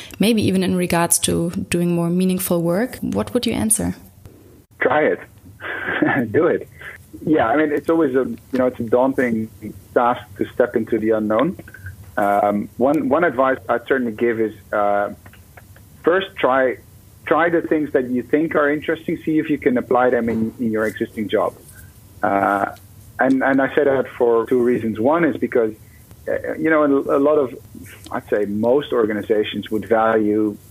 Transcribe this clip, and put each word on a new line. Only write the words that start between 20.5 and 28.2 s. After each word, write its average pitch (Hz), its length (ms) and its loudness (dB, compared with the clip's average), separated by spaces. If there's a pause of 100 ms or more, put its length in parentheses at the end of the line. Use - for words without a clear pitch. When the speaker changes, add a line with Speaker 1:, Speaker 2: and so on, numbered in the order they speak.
Speaker 2:
in 113 140 -2
your 107 140 0
existing 107 420 -6
job. 95 260 0 (680)
Uh, 98 540 2 (420)
and, 131 240 2
and 135 200 2
I 131 120 -2
say 147 100 2
that 135 220 2 (120)
for 117 280 4
two 123 160 2
reasons. 110 380 0
One 156 240 2
is 139 140 0
because, 113 360 0 (540)
uh, - 260 -4
you 156 140 -2
know, 156 140 4
a, 139 340 2
a - 20 2
lot 147 200 4
of, 127 200 -2 (520)
I'd - 180 -8